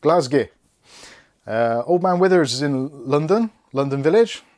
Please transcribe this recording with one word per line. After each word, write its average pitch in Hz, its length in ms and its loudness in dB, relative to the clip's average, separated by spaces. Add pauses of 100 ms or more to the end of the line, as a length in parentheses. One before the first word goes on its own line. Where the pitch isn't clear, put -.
Glasgie. 143 480 0 (960)
Uh, 117 400 -2
Old 175 160 0
Man 180 180 0
Withers 180 340 2
is 127 80 -6
in 139 280 -2 (180)
London, 160 440 0 (220)
London 139 280 -2
Village. 196 420 2 (140)